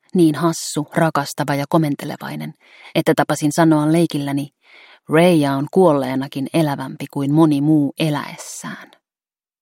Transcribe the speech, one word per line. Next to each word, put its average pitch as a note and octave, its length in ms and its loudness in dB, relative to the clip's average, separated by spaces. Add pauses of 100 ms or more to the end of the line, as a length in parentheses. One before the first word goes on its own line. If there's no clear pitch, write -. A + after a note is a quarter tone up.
(140)
niin D#3+ 200 4
hassu, D#3 600 -4
rakastava D3+ 600 0
ja C#3 140 -4
komentelevainen, D3+ 880 -4 (400)
että - 220 0
tapasin D3 400 -2
sanoa D#3 360 4
leikilläni, C#3+ 580 -2 (600)
"Reija D#3 400 4
on C#3 180 -4
kuolleenakin C3+ 840 0
elävämpi D3 580 -2
kuin C#3 220 -2
moni D3+ 260 4
muu D3 380 2
eläessään." - 920 -6 (720)